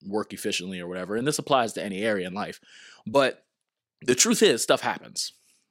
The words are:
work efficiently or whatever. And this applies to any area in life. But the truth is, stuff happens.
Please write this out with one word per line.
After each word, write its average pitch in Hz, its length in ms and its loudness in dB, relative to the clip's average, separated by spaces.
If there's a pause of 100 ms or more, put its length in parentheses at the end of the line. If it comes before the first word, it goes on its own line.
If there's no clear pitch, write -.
work 101 280 -6
efficiently 95 460 -6
or 87 80 -10
whatever. 90 280 -6
And 123 120 -2
this 151 120 -2
applies 127 340 2
to 82 100 -6
any 98 200 -6
area 101 240 0
in 90 60 -10
life. 92 280 -8 (460)
But 131 380 0 (560)
the 123 140 2
truth 220 280 4
is, 135 180 6
stuff 135 200 4
happens. - 520 -6 (380)